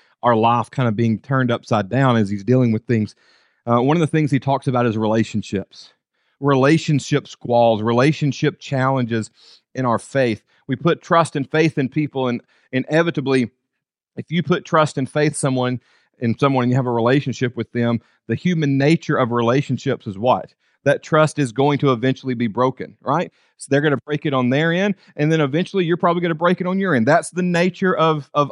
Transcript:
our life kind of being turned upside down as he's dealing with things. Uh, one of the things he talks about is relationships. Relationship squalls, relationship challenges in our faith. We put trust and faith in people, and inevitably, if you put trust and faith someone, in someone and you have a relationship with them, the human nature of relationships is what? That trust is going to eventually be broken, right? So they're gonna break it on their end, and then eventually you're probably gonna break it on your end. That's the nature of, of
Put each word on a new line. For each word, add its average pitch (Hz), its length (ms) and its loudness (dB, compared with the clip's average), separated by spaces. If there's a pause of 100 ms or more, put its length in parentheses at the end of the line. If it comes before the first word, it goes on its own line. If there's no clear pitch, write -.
(220)
our 120 140 4
life 117 340 2
kind 127 180 -2
of 107 80 0
being 113 220 0
turned 131 320 -2
upside 107 400 -2
down 127 260 2
as 104 140 0
he's 101 140 -8
dealing 123 280 2
with 107 140 -4
things. 110 300 -2 (500)
Uh, 120 160 2
one 147 160 2
of 170 40 2
the 151 40 0
things 156 240 0
he 135 100 0
talks 139 280 -4
about 123 180 0
is 110 100 0
relationships. 110 960 -4 (480)
Relationship 143 880 2
squalls, 117 540 0
relationship 135 800 0
challenges 127 720 -4 (420)
in 131 140 -4
our 113 100 0
faith. 120 460 -2 (240)
We 131 80 -4
put 147 260 -2
trust 170 340 0
and 135 140 -4
faith 156 300 0
in 131 100 -2
people, 135 380 -4
and 120 160 -6 (280)
inevitably, 135 800 0 (680)
if - 120 -14
you 160 140 -2
put 143 220 -2
trust 156 340 0
and 131 100 -4
faith 151 260 -2
someone, 127 460 -2 (380)
in 117 180 -2
someone 135 280 2
and 123 60 0
you 123 40 2
have 131 100 0
a 123 60 -2
relationship 120 640 0
with 117 160 -8
them, 120 300 -2 (260)
the 117 80 -2
human 156 420 -2
nature 143 400 2
of 117 140 0
relationships 120 760 -2
is 95 100 -10
what? 110 380 -2 (300)
That 139 180 2
trust 156 380 0
is 123 120 -2
going 139 280 0
to 143 120 2
eventually 127 440 -2
be 120 100 -2
broken, 113 560 -4
right? 151 300 -4 (260)
So - 120 -20
they're 139 120 2
gonna 147 240 2
break 147 200 -6
it 143 100 -2
on 123 140 2
their 156 220 0
end, 190 240 0 (200)
and 151 160 0
then 160 100 2
eventually 170 440 -2
you're 165 120 0
probably 175 240 0
gonna 170 140 -2
break 175 260 0
it 180 60 -4
on 190 120 -2
your 185 140 0
end. 117 140 2
That's 160 240 2
the 180 100 -6
nature 180 540 0
of, 156 400 0
of 143 160 0